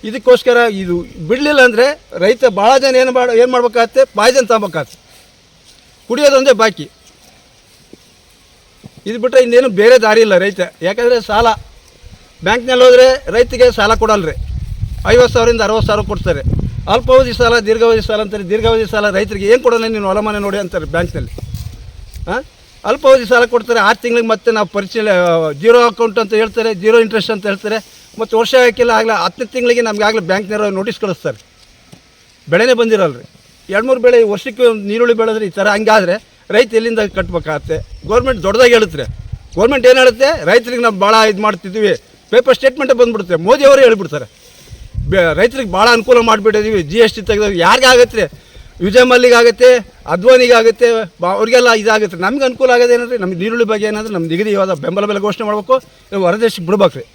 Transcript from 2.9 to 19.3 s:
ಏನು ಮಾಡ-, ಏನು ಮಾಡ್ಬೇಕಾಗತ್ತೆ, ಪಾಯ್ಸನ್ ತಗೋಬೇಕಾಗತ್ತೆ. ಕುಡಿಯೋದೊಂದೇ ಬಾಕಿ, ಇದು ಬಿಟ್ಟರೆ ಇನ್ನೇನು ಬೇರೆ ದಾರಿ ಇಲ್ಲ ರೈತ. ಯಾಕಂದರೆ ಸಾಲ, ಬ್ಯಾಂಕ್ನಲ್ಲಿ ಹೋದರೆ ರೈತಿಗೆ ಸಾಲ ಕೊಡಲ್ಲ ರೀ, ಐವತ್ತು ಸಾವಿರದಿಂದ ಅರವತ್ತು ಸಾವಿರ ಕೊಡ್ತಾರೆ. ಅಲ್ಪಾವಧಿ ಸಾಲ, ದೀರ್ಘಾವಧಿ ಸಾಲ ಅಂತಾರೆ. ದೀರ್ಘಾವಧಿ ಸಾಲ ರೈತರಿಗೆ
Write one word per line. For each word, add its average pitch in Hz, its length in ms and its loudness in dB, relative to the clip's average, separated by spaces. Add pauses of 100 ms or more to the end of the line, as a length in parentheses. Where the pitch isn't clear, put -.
ಏನು 254 160 2
ಮಾಡ-, 247 300 0
ಏನು 254 100 2
ಮಾಡ್ಬೇಕಾಗತ್ತೆ, 240 500 0 (140)
ಪಾಯ್ಸನ್ 240 320 2
ತಗೋಬೇಕಾಗತ್ತೆ. 185 500 -4 (1080)
ಕುಡಿಯೋದೊಂದೇ 269 460 2
ಬಾಕಿ, 208 360 -2 (2250)
ಇದು 220 140 -10
ಬಿಟ್ಟರೆ 254 240 0
ಇನ್ನೇನು 247 260 2
ಬೇರೆ 214 320 2
ದಾರಿ 220 200 2
ಇಲ್ಲ 202 160 2
ರೈತ. 190 220 -2 (220)
ಯಾಕಂದರೆ 233 400 0
ಸಾಲ, 220 260 0 (960)
ಬ್ಯಾಂಕ್ನಲ್ಲಿ 247 420 2
ಹೋದರೆ 254 220 8 (200)
ರೈತಿಗೆ 233 440 2
ಸಾಲ 214 240 0
ಕೊಡಲ್ಲ 208 300 0
ರೀ, 151 100 -6 (720)
ಐವತ್ತು 240 260 4
ಸಾವಿರದಿಂದ 233 280 0
ಅರವತ್ತು 214 260 0
ಸಾವಿರ 208 200 -2
ಕೊಡ್ತಾರೆ. 180 340 -4 (520)
ಅಲ್ಪಾವಧಿ 254 400 2
ಸಾಲ, 233 260 0
ದೀರ್ಘಾವಧಿ 220 420 0
ಸಾಲ 214 200 -2
ಅಂತಾರೆ. 202 280 -8
ದೀರ್ಘಾವಧಿ 226 360 -2
ಸಾಲ 208 240 -2
ರೈತರಿಗೆ 196 420 -4